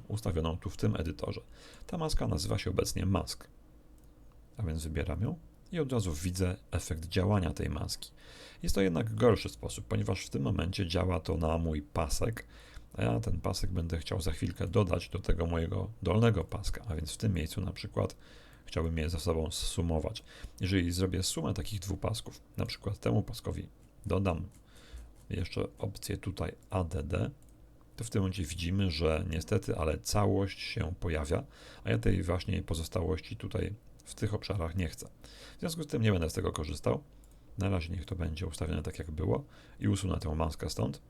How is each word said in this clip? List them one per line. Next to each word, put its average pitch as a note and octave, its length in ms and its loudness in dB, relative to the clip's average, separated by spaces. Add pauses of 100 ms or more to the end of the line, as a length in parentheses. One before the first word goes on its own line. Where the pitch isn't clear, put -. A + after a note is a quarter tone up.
ustawioną E2 500 0
tu - 120 -8
w - 80 -8
tym G#2+ 180 2
edytorze. - 460 -4 (460)
Ta F3 100 -4
maska D#3 300 2
nazywa G#2 300 0
się - 120 -4
obecnie - 360 0
mask. F2+ 420 0 (1080)
A A2 60 -4
więc D#2+ 200 -2
wybieram D#2 380 -2
ją D3+ 160 0 (340)
i F3 80 0
od C#3 120 0
razu A2 220 2
widzę F#2 440 0 (140)
efekt E2 340 -2
działania F2+ 480 2
tej D#2 160 -2
maski. - 420 -4 (520)
Jest F3 120 4
to G3 60 6
jednak D3 340 2
gorszy A2+ 340 6
sposób, - 360 -8
ponieważ G2+ 400 0
w - 40 -12
tym C#3 120 -2
momencie F2+ 460 0
działa F2 320 2
to E2 180 -2
na D#2+ 200 2
mój D#2+ 240 0
pasek, - 680 -2 (460)
a G#2 100 -2
ja A#2 160 2
ten E2 220 0
pasek F#2 300 0
będę E2+ 260 0
chciał F#2+ 240 -4
za F#2 100 0
chwilkę F#2 360 -2
dodać F2+ 420 2
do F#2+ 100 -4
tego E2+ 260 2
mojego F2 440 0 (120)
dolnego G#2 420 6
paska, - 440 -2
a D#2+ 80 -2
więc D#2 160 -4
w - 60 -10
tym G#2+ 160 2
miejscu D#2+ 280 0
na - 100 -2
przykład - 440 -2 (500)
chciałbym E2 320 0
je D#2 120 2
ze E2 100 0
sobą D#2+ 320 2
zsumować. D#2+ 720 0 (380)
Jeżeli F2+ 300 4
zrobię F2+ 320 2
sumę C#3+ 300 0
takich F2+ 260 -4
dwóch F2+ 200 -4
pasków, - 420 -4 (160)
na - 80 -2
przykład - 340 -6
temu A2+ 240 2
paskowi - 440 -6 (380)
dodam F#2 420 2 (840)
jeszcze - 380 -2 (100)
opcję G2+ 400 -4
tutaj - 380 -4 (140)
A F#2 140 2
D D#2 200 -2
D, F2+ 280 0 (640)
to - 80 -8
w - 60 -8
tym G#2 120 2
momencie F#2 220 0
widzimy, E2+ 480 0
że D#2+ 380 2
niestety, - 480 0
ale D#2 220 0
całość G2 600 2
się - 400 -2
pojawia, D#2+ 440 0 (400)
a - 60 -2
ja A#2+ 80 4
tej G2 260 4
właśnie F2 400 0
pozostałości E2+ 720 -2
tutaj - 380 -4 (320)
w - 100 -16
tych G#2 180 0
obszarach F2+ 420 -2
nie F2+ 120 2
chcę. - 220 -10 (480)
W - 20 -20
związku E3 240 -4
z C#3+ 40 -8
tym - 140 0
nie A2 100 6
będę E2+ 180 4
z - 40 -4
tego F2 180 6
korzystał. D#2+ 520 2 (540)
Na G2 120 4
razie E2+ 200 2
niech E2+ 160 -4
to F2+ 100 -4
będzie D#2+ 320 0
ustawione E2 360 0
tak, - 160 -6
jak - 120 -6
było A#2+ 320 2 (360)
i - 80 0
usunę F#2+ 320 2
tę D#2 160 -2
maskę D#2+ 340 0
stąd. C3 400 -2